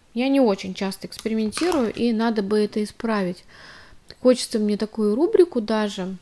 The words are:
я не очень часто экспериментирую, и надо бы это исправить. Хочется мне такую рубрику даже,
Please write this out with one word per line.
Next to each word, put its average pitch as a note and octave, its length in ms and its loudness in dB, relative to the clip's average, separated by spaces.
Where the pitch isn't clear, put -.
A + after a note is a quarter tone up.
я B3+ 140 0
не C#4 100 6
очень G3 340 2
часто G3 320 -6
экспериментирую, A3 880 -2
и A#3+ 180 0
надо A3+ 300 0
бы G#3 180 0
это G#3 240 -2
исправить. G#3 640 -4
Хочется B3 380 2
мне G#3 200 0
такую G#3 360 -2
рубрику F4 480 2
даже, G#3 600 -4